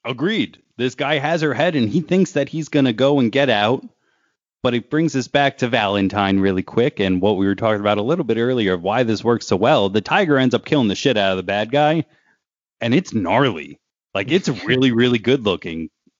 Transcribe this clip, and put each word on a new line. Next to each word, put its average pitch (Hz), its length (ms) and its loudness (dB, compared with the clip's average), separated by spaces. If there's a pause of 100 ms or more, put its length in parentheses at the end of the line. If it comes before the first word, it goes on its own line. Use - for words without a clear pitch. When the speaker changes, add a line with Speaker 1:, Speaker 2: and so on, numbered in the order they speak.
Speaker 1:
Agreed. 131 540 -4 (180)
This 123 200 -4
guy 147 220 -2
has 151 240 -2
her 147 120 0
head, 160 220 0
and 117 120 2
he 143 120 0
thinks 180 320 0
that 139 160 -2
he's 156 200 -6
gonna 135 240 2
go 139 280 2
and 117 100 2
get 135 180 2
out. 110 360 2 (800)
But 123 120 0
it 117 160 -4
brings 156 240 0
us 131 140 -4
back 139 300 0
to 127 100 0
Valentine 98 720 2
really 95 240 2
quick 123 340 0
and 92 240 0
what 101 140 2
we 98 100 0
were 98 80 0
talking 107 260 0
about 104 180 0
a 104 40 -2
little 156 220 -2
bit 110 120 -2
earlier 117 360 0
of 90 100 -4
why 107 220 0
this 110 180 -2
works 117 240 0
so - 80 -2
well. 107 340 2
The 101 120 0
tiger 156 380 0
ends 127 180 2
up - 80 -8
killing 131 240 0
the 95 80 -2
shit 131 200 0
out 98 160 2
of 95 40 -2
the 92 80 -4
bad 104 260 -2
guy, 151 340 0 (760)
and 117 140 0
it's 185 200 -2
gnarly. 92 640 -2 (360)
Like, 98 160 -4
it's 185 180 0
Speaker 2:
<laughs> 120 180 -6
Speaker 1:
really, 127 260 2
really 120 260 2
good 120 260 0
looking. 82 460 -4 (300)